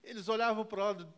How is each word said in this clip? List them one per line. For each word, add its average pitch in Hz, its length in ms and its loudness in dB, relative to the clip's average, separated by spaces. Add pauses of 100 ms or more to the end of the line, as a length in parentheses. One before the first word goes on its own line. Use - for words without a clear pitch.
eles 208 260 -10
olhavam 220 360 2
para 214 160 -4
um 196 40 2
lado 175 340 -2